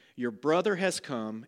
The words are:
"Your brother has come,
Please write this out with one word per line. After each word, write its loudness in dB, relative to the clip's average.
"Your -2
brother 2
has 0
come, -6